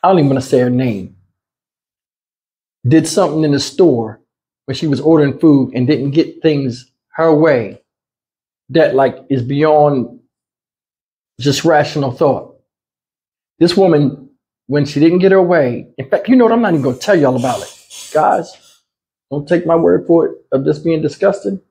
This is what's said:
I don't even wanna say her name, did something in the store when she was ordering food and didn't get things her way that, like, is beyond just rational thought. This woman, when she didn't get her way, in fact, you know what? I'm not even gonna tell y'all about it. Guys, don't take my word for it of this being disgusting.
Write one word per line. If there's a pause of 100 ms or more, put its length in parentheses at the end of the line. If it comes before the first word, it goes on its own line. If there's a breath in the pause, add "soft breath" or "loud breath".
I
don't
even
wanna
say
her
name, (1700)
did
something
in
the
store (440)
when
she
was
ordering
food
and
didn't
get
things (200)
her
way (920)
that,
like, (120)
is
beyond (1200)
just
rational
thought. (1040)
This
woman, (360)
when
she
didn't
get
her
way, (100)
in
fact,
you
know
what?
I'm
not
even
gonna
tell
y'all
about
it.
Guys, (480)
don't
take
my
word
for
it
of
this
being
disgusting. (100)